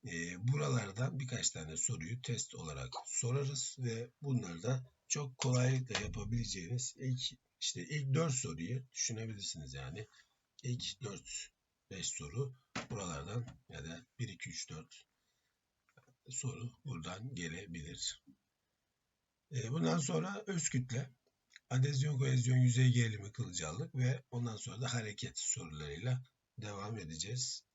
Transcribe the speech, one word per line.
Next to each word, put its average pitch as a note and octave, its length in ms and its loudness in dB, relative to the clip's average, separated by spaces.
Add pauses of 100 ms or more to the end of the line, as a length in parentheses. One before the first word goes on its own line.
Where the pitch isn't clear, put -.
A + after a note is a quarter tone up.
Ee, F2 420 -4
buralardan C3 720 2
birkaç B2+ 300 0
tane D#2 260 -6
soruyu A#2 460 -2
test - 320 -4
olarak C#2 400 -8 (120)
sorarız C3+ 720 0
ve A#2+ 320 -2 (120)
bunları G#2 400 0
da B2+ 300 0 (160)
çok C#3+ 300 -2
kolaylıkla B2+ 640 6
yapabileceğiniz G#2 960 -2
ilk, B2+ 240 -2 (400)
işte - 220 -2
ilk C3+ 320 0
dört D#3 200 6
soruyu F2 600 -2
düşünebilirsiniz G2+ 800 -4
yani. C#2 340 -6 (540)
İlk - 400 -2
dört, - 480 -8 (400)
beş F#2+ 180 -4
soru G2+ 480 -4 (340)
buralardan F#2+ 560 -2 (220)
ya D2 160 -10
da E2 220 -10 (120)
bir, A#2 100 -2
iki, - 220 -8
üç, - 200 -6
dört - 340 -12 (1300)
soru B2 420 -4 (120)
buradan G#2 500 -6
gelebilir. E2 880 -6 (1300)
Ee, B2 200 -2
bundan E3 260 4
sonra F3 480 0
öz E3+ 220 0
kütle, B2+ 420 0 (600)
adezyon, C3+ 480 4
kohezyon, B2+ 380 6
yüzey B2+ 360 10
gerilimi, G#2+ 400 2
kılcallık F2+ 640 -4
ve B2+ 360 2
ondan A#2+ 260 -2
sonra G#2+ 240 -8
da B2 140 -2
hareket A2 440 -4
sorularıyla E2+ 840 -2 (340)
devam G#2 400 -6
edeceğiz. F#2+ 640 -4 (120)